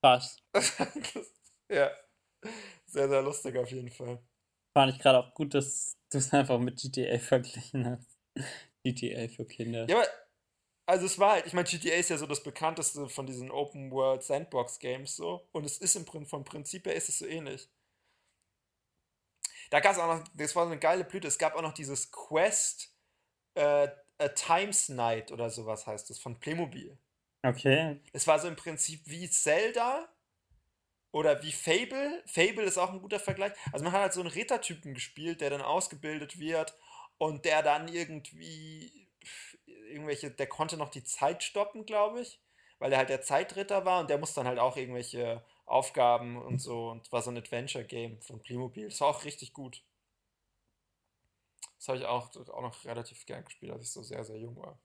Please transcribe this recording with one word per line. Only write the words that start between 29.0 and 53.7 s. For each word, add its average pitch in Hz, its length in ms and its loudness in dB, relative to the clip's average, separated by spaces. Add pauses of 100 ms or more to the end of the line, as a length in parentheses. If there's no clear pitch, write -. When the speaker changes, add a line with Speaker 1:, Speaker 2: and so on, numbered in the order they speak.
Speaker 2:
wie 170 240 -10
Zelda 233 800 2 (1040)
oder 151 280 4
wie 156 120 -6
Fable. 262 720 0
Fable 214 380 4
ist 185 140 2
auch 180 140 2
ein 190 100 -10
guter 196 180 -4
Vergleich. 196 340 -2 (180)
Also 147 140 -4
man 175 80 0
hat 196 80 4
halt 190 120 2
so 180 60 -4
einen 175 100 -4
Rittertypen 175 640 -4
gespielt, 156 460 -8
der 143 120 0
dann 139 100 -4
ausgebildet 151 760 -4
wird 160 400 -2 (400)
und 156 280 -2
der 156 180 6
dann 151 240 4
irgendwie, 160 1200 -10 (140)
pff, - 420 -18
irgendwelche, 147 680 -8
der 131 160 -2
konnte 160 300 -4
noch 147 120 -4
die 127 140 -14
Zeit 165 400 0
stoppen, 208 420 -4
glaub 214 320 2
ich, 240 240 -12 (360)
weil 135 140 0
er 135 80 6
halt 131 100 2
der 135 120 0
Zeitritter 190 640 0
war 185 160 4
und 147 80 -6
der 143 100 4
muss 160 140 -6
dann 131 140 -2
halt 123 120 0
auch 127 180 4
irgendwelche 120 640 -6 (220)
Aufgaben 120 760 4
und 123 180 -4
so 117 300 -6
und 113 220 -14
war 120 100 0
so 123 100 -6
ein 120 60 -6
Adventure-Game 117 840 -8
von 113 200 -16
Playmobil. 127 480 -8
Das - 120 -6
war 147 60 4
auch 147 180 0
richtig 143 280 -12
gut. 131 300 -16 (1900)
Das - 100 -16
hab 131 80 -2
ich 127 100 -6
auch, 120 300 -4
auch - 260 -14
noch 120 240 -12
relativ 117 400 -10
gern - 200 -12
gespielt, - 260 -16